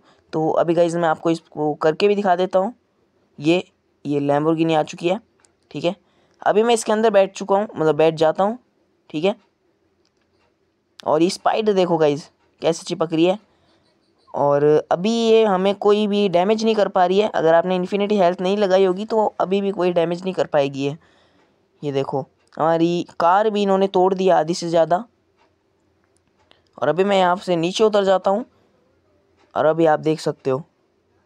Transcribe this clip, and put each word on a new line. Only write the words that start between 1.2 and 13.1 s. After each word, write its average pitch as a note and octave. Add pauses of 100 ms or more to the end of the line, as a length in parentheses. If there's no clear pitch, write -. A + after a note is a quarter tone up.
इसको D3+
करके D#3+
भी G#3
दिखा G3
देता F#3
हूँ। G3+ (640)
ये, D3+ (480)
ये C#3+
Lamborghini D#3
आ D3+
चुकी E3
है, F#3+ (520)
ठीक D3
है। F3 (480)
अभी F#3
मैं A#3
इसके A3
अंदर A3
बैठ G3
चुका G3
हूँ, G#3
मतलब D#3
बैठ D#3+
जाता D#3+
हूँ, A3+ (520)
ठीक D#3
है। G3+ (1700)
और D3+
ये F3
स्पाइडर -
देखो F3+
गाइस D3+ (340)
कैसे E3
चिपक E3